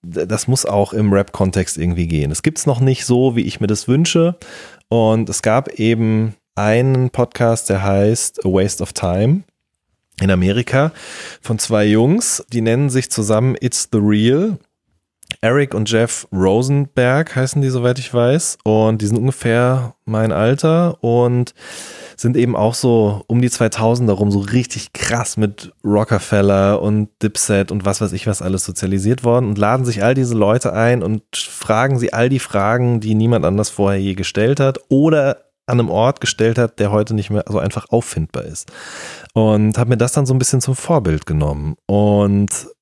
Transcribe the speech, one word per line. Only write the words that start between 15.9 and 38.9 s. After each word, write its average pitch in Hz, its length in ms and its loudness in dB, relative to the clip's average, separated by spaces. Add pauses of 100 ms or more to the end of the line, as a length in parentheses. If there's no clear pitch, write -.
Rosenberg 127 1040 2
heißen 131 240 -2
die, 135 80 0
soweit 123 300 0
ich 123 140 -10
weiß. 123 520 0
Und 110 360 2
die 104 60 0
sind 113 100 2
ungefähr 123 880 0
mein 110 300 0
Alter 160 680 0
und 120 520 0 (640)
sind 120 180 0
eben 120 200 2
auch 110 180 0
so 110 540 2
um 120 140 2
die 123 80 2
zweitausend 117 600 0
herum 101 200 2
so 101 100 2
richtig 117 520 -4
krass - 460 -6
mit 107 340 -4 (140)
Rockefeller 101 960 2
und 107 280 0 (140)
Dipset 101 480 0
und 98 140 -4
was 98 160 -2
weiß 98 100 -2
ich 92 160 -4
was 101 140 -2
alles 92 240 -2
sozialisiert 98 580 -2
worden 120 240 2
und 101 100 -2
laden 117 280 0
sich 104 180 -2
all 120 100 4
diese 123 220 0
Leute 107 380 2
ein 113 280 2
und 104 220 -4 (100)
fragen 127 640 -2
sie 117 160 -2
all 117 140 2
die 135 120 0
Fragen, 117 600 0
die 107 160 0
niemand 110 300 2
anders 101 240 0
vorher 98 320 0
je 98 140 -2
gestellt 107 440 -2
hat 135 300 0
oder 143 560 2 (200)
an 123 140 0
einem 113 100 0
Ort 113 320 0
gestellt 113 380 0
hat, 117 200 -2
der 101 120 0
heute 107 240 0
nicht 101 140 -4
mehr 104 180 -2
so 101 100 -4
einfach 92 320 -4
auffindbar - 540 -4
ist. - 260 -14 (640)